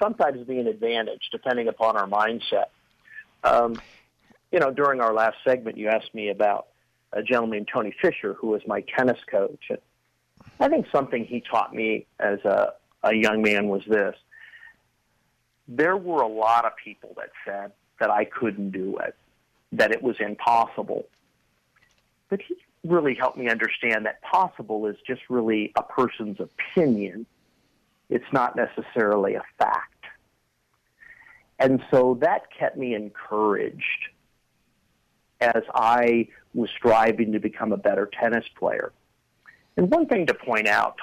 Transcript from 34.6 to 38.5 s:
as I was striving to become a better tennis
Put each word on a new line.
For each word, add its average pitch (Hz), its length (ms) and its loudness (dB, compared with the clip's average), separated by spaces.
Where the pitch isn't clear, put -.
as 117 200 4
I 120 540 4
was 120 160 -2
striving 113 600 4
to 107 60 0
become 107 320 -4
a 101 60 2
better 101 340 0
tennis 117 360 -2